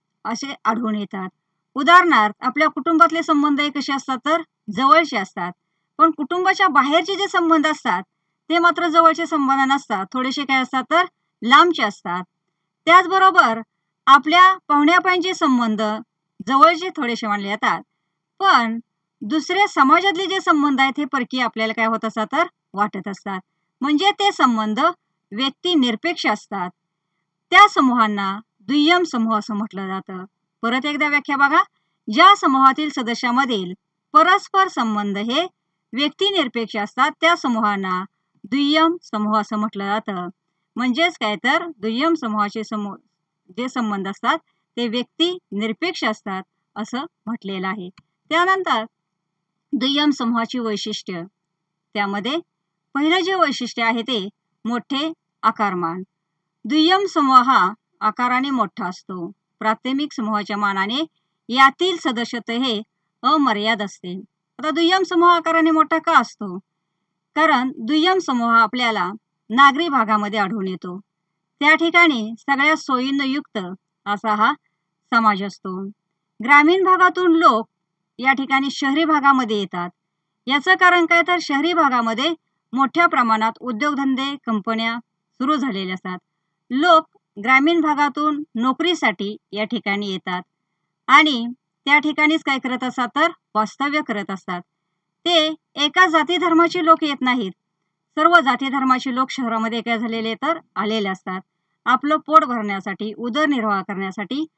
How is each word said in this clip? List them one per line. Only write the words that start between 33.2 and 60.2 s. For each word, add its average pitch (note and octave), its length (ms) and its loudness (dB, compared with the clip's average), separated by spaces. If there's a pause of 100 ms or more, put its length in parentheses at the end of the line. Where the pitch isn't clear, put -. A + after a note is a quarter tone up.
परस्पर F#4 540 2
संबंध G#3 520 -4
हे B3 260 -2 (480)
व्यक्तिनिरपेक्ष C#4+ 840 -4
असतात B3 340 -2 (100)
त्या E4+ 140 4
समूहांना G3+ 680 -2 (400)
दुय्यम D4+ 600 0
समूह G#3+ 360 -2
असं G#3+ 180 -4
म्हटलं G#3+ 280 -6
जातं. G3 420 -6 (480)
म्हणजेच B3+ 440 -2
काय G#3+ 240 -4
तर D4+ 220 0 (120)
दुय्यम A3+ 360 -2
समूहाचे G#3+ 500 -4
समूह G#3 320 -8 (640)
जे B3 120 -4
संबंध G#3 380 -4
असतात A#3 300 -2 (400)
ते A#3+ 100 -2
व्यक्तिनिरपेक्ष B3 1160 -6
असतात F#3+ 400 -6 (320)
असं A#3+ 300 -8 (200)
म्हटलेलं G3 420 -8
आहे. F#3 220 -10 (420)
त्यानंतर E4+ 540 0 (880)
दुय्यम C#4 360 0
समूहाची A#3+ 500 -2
वैशिष्ट्य, G#3 600 -8 (760)
त्यामध्ये G3+ 420 -4 (580)
पहिलं D#4 240 2
जे F#4+ 160 -2
वैशिष्ट्य C4 480 -2
आहे A#3 180 0
ते G#3+ 260 -4 (380)
मोठे C4 460 -4 (320)
आकारमान. F#3 600 -2 (640)
दुय्यम D#4+ 400 2
समूह C4+ 360 4
हा A#3+ 260 2 (340)
आकाराने B3 480 -2
मोठा A3 380 -4
असतो. F3+ 420 -12 (320)
प्राथमिक B3+ 520 -2
समूहाच्या G#3 440 -4